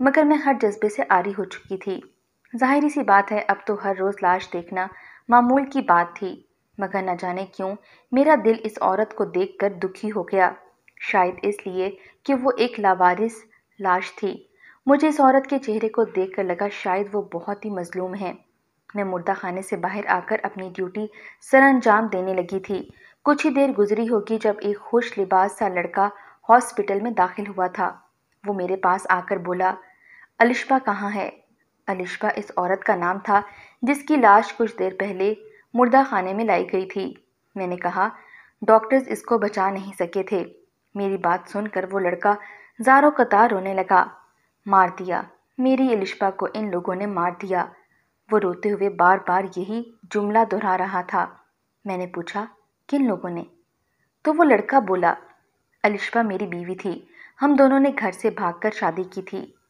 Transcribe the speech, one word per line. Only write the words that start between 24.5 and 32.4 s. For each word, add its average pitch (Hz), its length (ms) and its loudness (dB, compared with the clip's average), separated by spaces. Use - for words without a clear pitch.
एक 208 140 -2
खुश - 400 -2
लिबास 196 400 0
सा 214 100 -2
लड़का 180 440 -2
हॉस्पिटल 208 520 2
में 233 120 -6
दाखिल 202 340 -2
हुआ 185 200 -4
था। 180 440 -6
वो 202 80 -4
मेरे 185 220 -2
पास 185 320 -2
आकर 185 300 -2
बोला, 180 400 -2
"अलिशबा 247 400 2
कहाँ 202 320 -4
है?" 196 320 -8
अलिशबा 185 420 -4
इस 208 280 -8